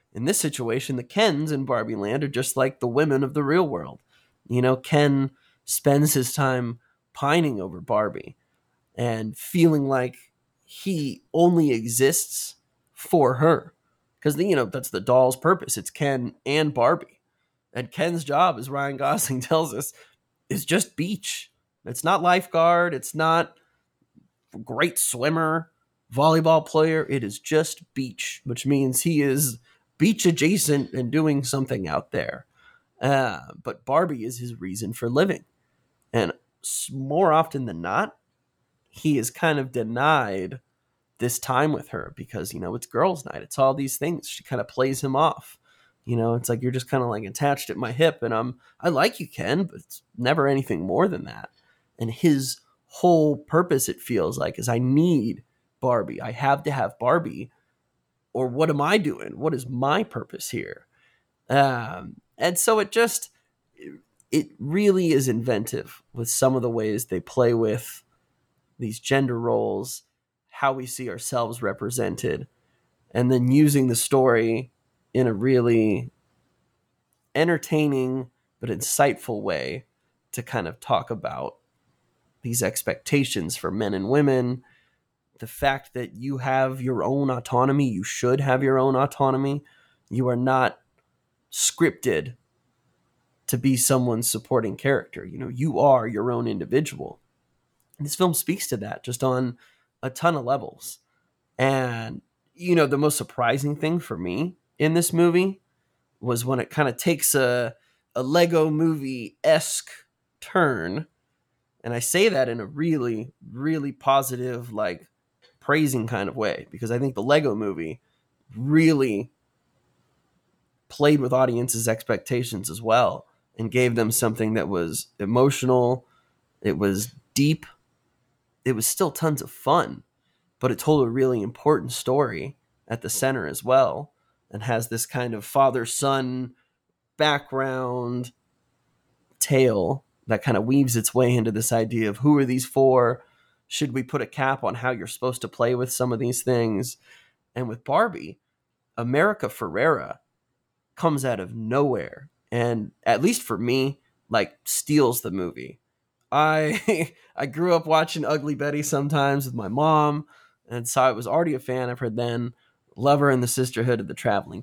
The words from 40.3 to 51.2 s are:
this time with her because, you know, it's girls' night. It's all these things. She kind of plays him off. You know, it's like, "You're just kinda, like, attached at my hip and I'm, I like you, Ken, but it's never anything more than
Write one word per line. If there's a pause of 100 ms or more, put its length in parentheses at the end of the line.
this
time
with
her
because,
you
know,
it's
girls'
night.
It's
all
these
things.
She
kind
of
plays
him
off. (460)
You
know,
it's
like,
"You're
just
kinda,
like,
attached
at
my
hip
and
I'm, (220)
I
like
you,
Ken,
but
it's (140)
never
anything
more
than